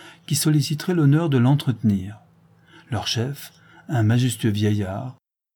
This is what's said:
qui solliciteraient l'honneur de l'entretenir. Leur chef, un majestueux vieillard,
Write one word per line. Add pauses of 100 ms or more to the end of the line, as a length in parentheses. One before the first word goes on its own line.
(260)
qui
solliciteraient
l'honneur
de
l'entretenir. (720)
Leur
chef, (340)
un
majestueux
vieillard, (400)